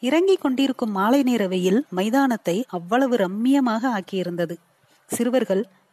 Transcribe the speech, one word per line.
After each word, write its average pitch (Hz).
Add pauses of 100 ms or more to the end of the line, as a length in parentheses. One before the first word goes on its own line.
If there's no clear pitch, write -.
இறங்கிக் 339
கொண்டிருக்கும் 262
மாலை 214
நேர 240
வெயில் 185
மைதானத்தை 220
அவ்வளவு 233
ரம்மியமாக 226
ஆக்கியிருந்தது. 175 (500)
சிறுவர்கள், 233 (240)